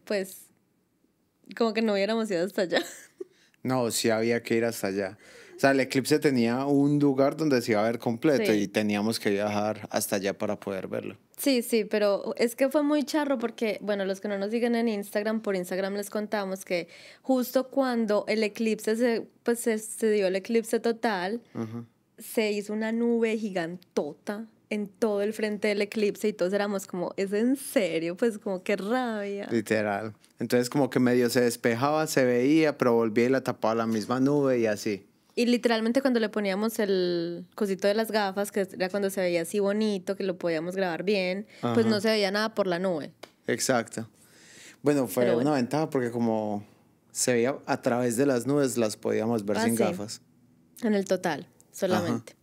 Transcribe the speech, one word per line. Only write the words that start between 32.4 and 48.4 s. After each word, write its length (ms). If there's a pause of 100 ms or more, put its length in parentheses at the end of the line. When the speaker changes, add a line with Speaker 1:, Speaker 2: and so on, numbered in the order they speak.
Speaker 2:
pero 180
volvía 320
y 20
la 140
tapaba 340
la 100
misma 320
nube 400
y 80
así. 400 (300)
Speaker 1:
Y 100
literalmente 560
cuando 160
le 100
poníamos 520
el 760
cosito 320
de 80
las 160
gafas, 400
que 220
era 160
cuando 220
se 100
veía 220
así 180
bonito, 560
que 80
lo 140
podíamos 360
grabar 300
bien, 420 (140)
pues 260
Speaker 2:
Ajá. 20
Speaker 1:
no 120
se 100
veía 220
nada 220
por 120
la 140
nube. 320 (340)
Speaker 2:
Exacto. 600 (760)
Bueno, 240
fue 180
Speaker 1:
Pero 120
bueno. 140
Speaker 2:
una 100
ventaja 280
porque 220
como 540 (480)
se 220
veía 220 (100)
a 140
través 360
de 100
las 200